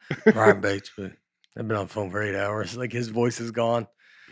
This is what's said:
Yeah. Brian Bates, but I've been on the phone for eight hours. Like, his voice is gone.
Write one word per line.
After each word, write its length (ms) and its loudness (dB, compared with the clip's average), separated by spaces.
Yeah. 240 4
Brian 260 6
Bates, 380 -2
but 140 -10
I've 120 -6
been 100 0
on 80 -2
the 80 -16
phone 160 -4
for 140 -4
eight 120 -4
hours. 400 -4
Like, 160 -6
his 180 -4
voice 300 0
is 120 -8
gone. 340 0